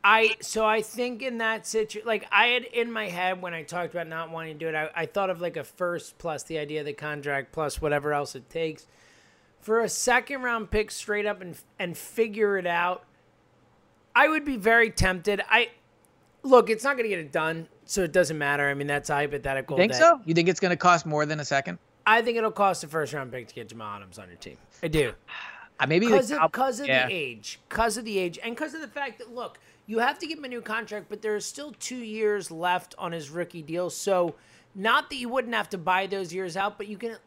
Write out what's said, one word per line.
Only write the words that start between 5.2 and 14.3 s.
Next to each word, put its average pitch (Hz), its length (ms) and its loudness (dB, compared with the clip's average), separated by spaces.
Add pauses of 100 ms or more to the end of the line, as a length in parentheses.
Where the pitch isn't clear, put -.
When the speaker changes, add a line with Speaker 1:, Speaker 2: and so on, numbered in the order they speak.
Speaker 1:
of, 170 120 -4
like, 170 160 -4
a 143 60 -6
first - 540 -6
plus 156 260 -8
the 160 140 -8
idea 151 220 -4
of 147 80 -6
the 147 60 -8
contract 143 580 -6
plus 147 300 -4
whatever 147 320 0
else 143 220 -4
it 127 140 -16
takes. 160 380 -6 (720)
For 226 220 2
a 220 80 0
second 254 520 2
round 233 300 -2
pick 214 180 0
straight 208 380 -4
up 196 140 -4
and, 175 140 -12 (220)
and 175 180 -4
figure 208 600 0
it 180 80 -2
out, 175 380 0 (1120)
I 277 120 8
would 311 160 2